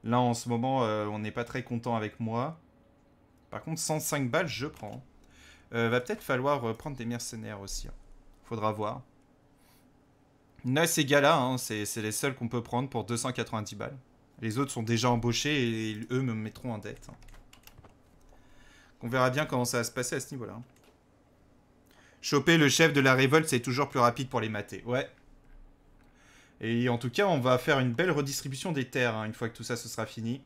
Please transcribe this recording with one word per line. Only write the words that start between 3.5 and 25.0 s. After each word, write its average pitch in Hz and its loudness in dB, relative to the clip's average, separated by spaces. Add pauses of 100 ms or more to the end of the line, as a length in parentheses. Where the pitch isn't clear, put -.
Par 107 -10
contre, 160 -6
cent 151 -2
cinq 135 -2
balles, 160 0
je 117 -6
prends. 113 -12 (720)
Euh, 117 2
va 123 4
peut-être - -6
falloir, 135 0
euh, 113 0
prendre 139 -8
des 120 -8
mercenaires 110 -8
aussi, - -10
hein. - -14 (500)
Faudra 107 0
voir. 107 -4 (1600)
Là, 143 4
ces 165 2
gars-là, 143 6
hein, 127 0
c'est, 107 -4
c'est 110 -6
les 107 -2
seuls 135 -2
qu'on 120 -6
peut 120 -2
prendre 131 -2
pour 113 -4
deux 117 -4
cent 127 -4
quatre-vingt-dix 110 -6
balles. 113 -10 (420)
Les 110 -4
autres 139 0
sont 117 -6
déjà 117 2
embauchés 120 0
et, 113 0
et 107 -8
eux 131 0
me 123 -2
mettront 110 -8
en 107 -8
dette, 104 -14
hein. - -18 (1900)
On 120 -8
verra 127 4
bien 147 0
comment 123 0
ça 123 0
va 117 0
se - -6
passer 131 -4
à 127 -2
ce - -12
niveau-là, 110 -10
hein. 117 -14 (1600)
Choper 147 6
le 147 8
chef 160 6
de 139 6
la 131 8
révolte, 139 6
c'est 123 2
toujours 139 -2
plus 131 0
rapide 120 4
pour 120 -2
les 110 -2
mater. 104 -8
Ouais. 123 -2 (1500)